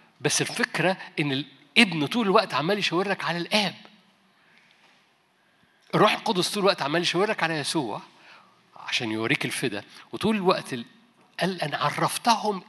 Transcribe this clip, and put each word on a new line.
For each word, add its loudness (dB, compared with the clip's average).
بس 0
الفكرة 0
إن 0
الابن 2
طول 0
الوقت 4
عمال 0
يشاور 0
لك -4
على -4
الآب. 0
الروح 6
القدس -2
طول -4
الوقت 2
عمال 0
يشاور 0
لك -4
على 0
يسوع -4
عشان -6
يوريك -2
الفدا. -6
وطول 0
الوقت 0
ال-، -8
قال: -2
"أنا -4
عرفتهم 0